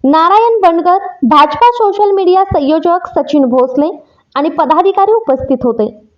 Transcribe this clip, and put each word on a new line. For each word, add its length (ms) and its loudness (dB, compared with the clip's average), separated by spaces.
नारायण 580 2
बनगर, 360 2
भाजपा 480 2
सोशल 400 0
मीडिया 320 2
संयोजक 640 -2
सचिन 380 0
भोसले 440 0
आणि 140 -2
पदाधिकारी 600 0
उपस्थित 520 -2
होते. 240 -2